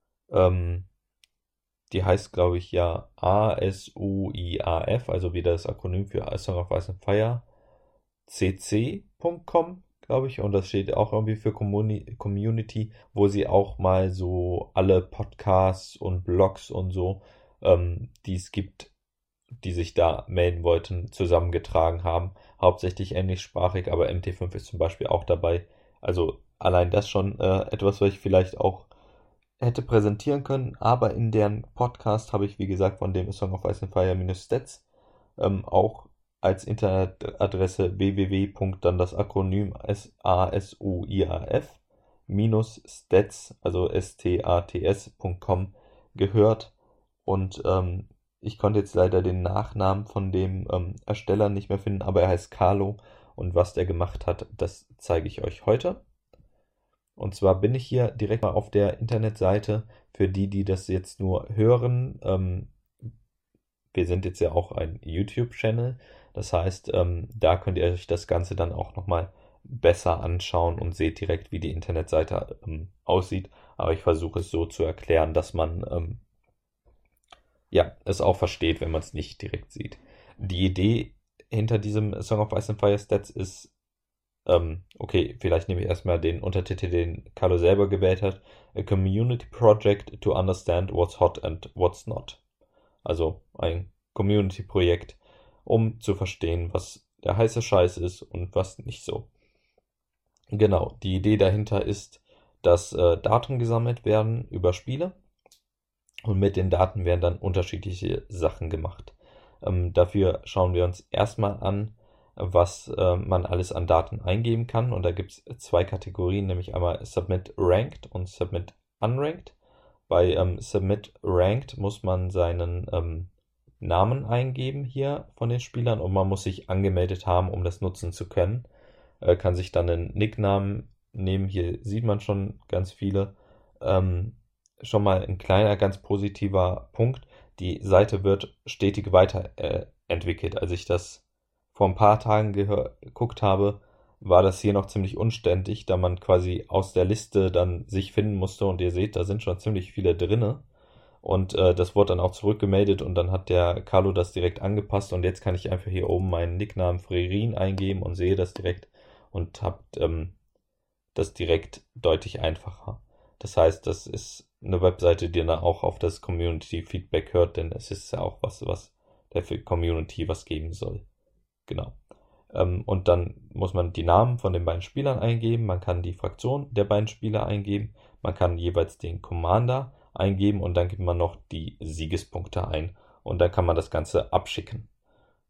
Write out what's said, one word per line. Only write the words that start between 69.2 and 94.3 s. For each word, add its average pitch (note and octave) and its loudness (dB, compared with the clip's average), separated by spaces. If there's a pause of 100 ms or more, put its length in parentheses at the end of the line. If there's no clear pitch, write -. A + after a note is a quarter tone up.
besser E2+ 2
anschauen E2+ -2
und E2 -6
seht D#2+ -2
direkt, - -4
wie F#2 -8
die D#2+ -6
Internetseite, D#2+ -2
ähm, E2 -10 (140)
aussieht. F#2 -2 (260)
Aber E2+ 0
ich E2 -4
versuche E2 0
es E2+ -6
so E2+ -2
zu - -6
erklären, D#2+ 0
dass - -2
man, E2 -4
ähm, E2+ -6 (1500)
ja, - 2 (100)
es G2 -2
auch F#2 4
versteht, E2+ 0
wenn D#2+ -4
man's E2 -4
nicht - -10
direkt - -10
sieht. - -14 (380)
Die F#2 -2
Idee F#2+ 0 (380)
hinter A2 0
diesem G#2 -2
Song A2 0
of G#2+ 0
Ice G#2 -2
and G#2 -6
Fire G#2 4
Stats G2+ -2
ist, - -10 (720)
ähm, E2 2 (160)
okay, - -2
vielleicht E2+ 0
nehme F#2 -2
ich - -2
erstmal F2 -2
den E2 -2
Untertitel, F#2 -4
den E2+ -4
Carlo F2+ 2
selber G2 6
gewählt F#2+ 2
hat. F#2+ -2 (340)
A - -4
community G2+ 0
project G#2 4
to - 0
understand F#2 0
what's E2+ 0
hot - 2
and - -8
what's - 0
not. - -10 (600)
Also E2 -2 (160)
ein E2+ -4 (220)
Community-Projekt, G2 0 (460)